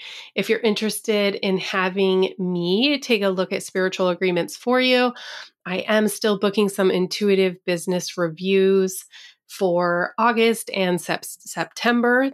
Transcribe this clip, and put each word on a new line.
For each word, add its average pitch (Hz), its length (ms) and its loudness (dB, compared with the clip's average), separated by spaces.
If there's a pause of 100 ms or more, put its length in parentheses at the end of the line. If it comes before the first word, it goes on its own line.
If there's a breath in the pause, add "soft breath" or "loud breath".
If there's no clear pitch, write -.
(340 loud breath)
If 196 140 -2
you're 220 120 2
interested 208 760 0
in 190 220 0
having 190 840 0
me 185 580 0
take 233 240 0
a 202 60 0
look 185 240 -2
at 190 120 -4
spiritual 185 440 -2
agreements 175 480 0
for 247 240 0
you, 254 320 4 (540 loud breath)
I 185 140 -4
am 214 280 2
still 208 320 -2
booking 202 300 2
some 196 200 0
intuitive 185 760 0
business 175 520 -4
reviews 190 840 2 (460 loud breath)
for 175 680 0
August 226 520 2
and 180 320 0
Sep-, - 240 -4
September. 240 1080 -2